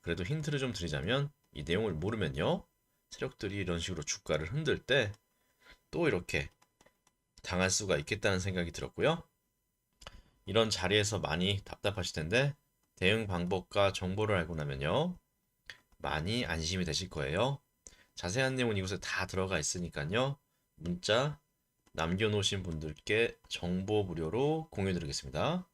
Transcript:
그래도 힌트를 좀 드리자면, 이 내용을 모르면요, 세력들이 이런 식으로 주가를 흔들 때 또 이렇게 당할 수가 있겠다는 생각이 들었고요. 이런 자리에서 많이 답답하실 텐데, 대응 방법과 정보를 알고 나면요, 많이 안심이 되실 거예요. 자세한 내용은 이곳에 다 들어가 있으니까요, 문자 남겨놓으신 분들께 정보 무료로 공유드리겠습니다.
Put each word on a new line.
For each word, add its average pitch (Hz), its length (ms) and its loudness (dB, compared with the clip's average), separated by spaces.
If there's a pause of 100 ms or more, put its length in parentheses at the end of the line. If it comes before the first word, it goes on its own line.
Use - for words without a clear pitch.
그래도 87 240 -2
힌트를 147 340 -2
좀 127 140 -4
드리자면, 90 580 -2 (220)
이 73 100 -8
내용을 95 300 2
모르면요, 95 720 0 (460)
세력들이 104 440 -6
이런 87 240 0
식으로 85 240 -4
주가를 78 480 -2
흔들 139 280 0
때 117 340 2 (760)
또 170 180 2
이렇게 87 400 0 (920)
당할 92 280 2
수가 92 280 2
있겠다는 98 440 0
생각이 90 320 -2
들었고요. 131 500 0 (1200)
이런 110 240 4
자리에서 101 500 2
많이 87 440 0
답답하실 - 520 -4
텐데, 117 380 2 (420)
대응 104 320 4
방법과 95 680 2
정보를 101 440 0
알고 82 180 -2
나면요, 78 600 -2 (840)
많이 82 480 -2
안심이 82 360 -2
되실 78 280 -4
거예요. 87 480 0 (560)
자세한 131 400 -2
내용은 120 200 2
이곳에 95 240 -2
다 - 280 -4
들어가 95 320 0
있으니까요, 87 800 -2 (380)
문자 120 600 0 (540)
남겨놓으신 98 680 2
분들께 82 720 0 (100)
정보 95 560 0
무료로 104 680 0
공유드리겠습니다. 90 1040 -2